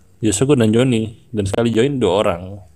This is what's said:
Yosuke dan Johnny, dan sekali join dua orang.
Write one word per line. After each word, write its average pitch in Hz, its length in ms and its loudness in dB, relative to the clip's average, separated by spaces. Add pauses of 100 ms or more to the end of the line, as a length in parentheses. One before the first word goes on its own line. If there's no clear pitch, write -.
(200)
Yosuke 131 360 0
dan 113 140 4
Johnny, 113 600 -2
dan 104 160 -4
sekali 117 240 -2
join 127 280 0
dua 101 220 2
orang. 95 220 -2 (340)